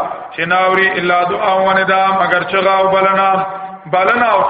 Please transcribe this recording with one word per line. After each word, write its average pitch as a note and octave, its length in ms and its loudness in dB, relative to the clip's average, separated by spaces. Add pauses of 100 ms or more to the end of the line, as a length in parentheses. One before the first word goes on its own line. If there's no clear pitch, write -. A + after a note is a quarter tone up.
(360)
چې E3 120 -4
نه F3+ 80 0
اوري، F#3+ 320 2 (100)
الا F3 260 0
دعاء G3 340 0
و F#3+ 140 2
نداء، F#3+ 340 2 (160)
مگر F3+ 200 0
چغه F#3+ 360 0
او F#3+ 100 2
بلنه، F#3+ 580 2 (400)
بلنه F#3+ 460 0
او G3 180 2